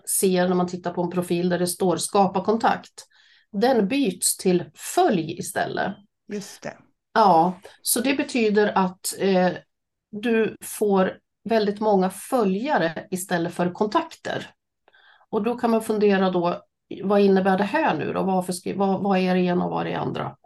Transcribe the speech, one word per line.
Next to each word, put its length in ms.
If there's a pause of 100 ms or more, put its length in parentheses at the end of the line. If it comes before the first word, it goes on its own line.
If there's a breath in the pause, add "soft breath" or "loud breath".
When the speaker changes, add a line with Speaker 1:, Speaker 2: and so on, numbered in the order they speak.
(200)
Speaker 1:
ser 280
när 80
man 120
tittar 260
på 80
en 80
profil 400
där 100
det 80
står 300
skapa 460
kontakt, 500 (580 soft breath)
den 360
byts 500
till 260 (120)
följ 640
istället. 540 (400)
Speaker 2:
Just 300
det. 140 (360)
Speaker 1:
Ja, 400 (280 loud breath)
så 200
det 120
betyder 640
att, 420
eh, 320 (600)
du 520
får 500 (360)
väldigt 300
många 300
följare 1040
istället 420
för 200
kontakter. 760 (800 soft breath)
Och 140
då 140
kan 140
man 100
fundera 480
då, 320 (420)
vad 180
innebär 360
det 60
här 340
nu 160
då? 100
Varför 300
skri-, 240
vad, 260
vad 160
är 160
det 60
ena 240
och 60
vad 160
är 40
det 80
andra? 360 (100)